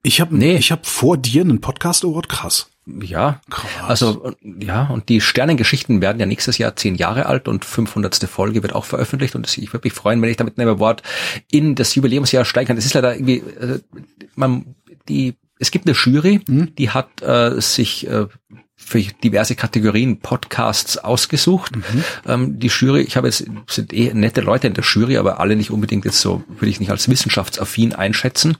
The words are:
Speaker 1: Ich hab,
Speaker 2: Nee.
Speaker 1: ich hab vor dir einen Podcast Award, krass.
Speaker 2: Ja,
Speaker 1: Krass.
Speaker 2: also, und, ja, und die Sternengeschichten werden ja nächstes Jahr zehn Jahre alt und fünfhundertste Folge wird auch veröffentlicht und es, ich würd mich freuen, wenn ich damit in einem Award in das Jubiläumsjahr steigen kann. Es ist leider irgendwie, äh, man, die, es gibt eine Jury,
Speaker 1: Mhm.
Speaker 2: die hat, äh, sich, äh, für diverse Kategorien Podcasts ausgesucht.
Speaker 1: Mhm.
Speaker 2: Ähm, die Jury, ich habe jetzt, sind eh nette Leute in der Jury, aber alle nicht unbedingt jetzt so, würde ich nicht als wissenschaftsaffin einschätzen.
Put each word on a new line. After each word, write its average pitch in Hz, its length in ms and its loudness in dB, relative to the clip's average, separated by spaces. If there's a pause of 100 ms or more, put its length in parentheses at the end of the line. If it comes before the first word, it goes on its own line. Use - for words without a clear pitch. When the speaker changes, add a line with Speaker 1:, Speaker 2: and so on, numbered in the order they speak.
Speaker 1:
Ich 143 200 2
hab, 170 80 -2
Speaker 2:
Nee. 160 260 4
Speaker 1:
ich 139 160 2
hab - 140 -4
vor 160 320 2
dir 127 240 2
einen 156 180 4
Podcast - 440 -2
Award, 170 260 -4
krass. - 380 -4 (160)
Speaker 2:
Ja, 87 640 -2
Speaker 1:
Krass. - 220 -8 (160)
Speaker 2:
also, 113 340 2
und, 127 160 -10 (280)
ja, 107 240 0
und 120 200 -4
die 113 120 6
Sternengeschichten 123 800 2
werden 101 180 0
ja 104 80 0
nächstes 113 320 -2
Jahr 110 160 -2
zehn 92 220 -2
Jahre 95 300 -2
alt 131 200 0
und 110 180 -2
fünfhundertste 104 640 -2
Folge 104 380 -2
wird - 100 -6
auch 110 120 -6
veröffentlicht - 500 -2
und - 100 -8
es, - 100 -4
ich - 160 -10
würd 117 120 -6
mich - 80 -4
freuen, 113 280 0
wenn 113 100 2
ich 113 60 -4
damit 113 200 -4
in 123 60 -2
einem 113 160 4
Award 110 220 2 (480)
in 147 280 2
das 131 180 0
Jubiläumsjahr 131 500 2
steigen 123 220 0
kann. 120 120 0
Es 107 80 -2
ist 135 80 0
leider 123 200 2
irgendwie, 127 240 2
äh, 123 400 -8 (560)
man, 131 400 -2 (340)
die, 135 280 -2 (240)
es 127 100 -2
gibt - 160 -2
eine 139 80 4
Jury, 151 540 4
Speaker 1:
Mhm. 151 260 2
Speaker 2:
die 123 160 -2
hat, - 320 -4
äh, 120 380 2
sich, - 480 -2
äh, 107 180 0 (480)
für - 260 0
diverse 104 540 0
Kategorien 110 640 2
Podcasts - 800 -4
ausgesucht. 143 800 0
Speaker 1:
Mhm. 113 280 -2 (220)
Speaker 2:
Ähm, 127 320 0
die 123 80 0
Jury, 135 360 2
ich 131 140 -4
habe 127 120 2
jetzt, - 160 -4 (240)
sind - 240 -6
eh 117 200 0
nette 113 280 2
Leute 104 260 2
in 104 80 0
der - 80 -2
Jury, 120 360 2
aber 95 200 0
alle 98 160 2
nicht 107 160 0
unbedingt 104 340 -2
jetzt 104 160 0
so, 92 280 0
würde - 220 -4
ich 104 100 -2
nicht 98 100 -2
als 101 180 -2
wissenschaftsaffin 113 840 0
einschätzen. 127 640 0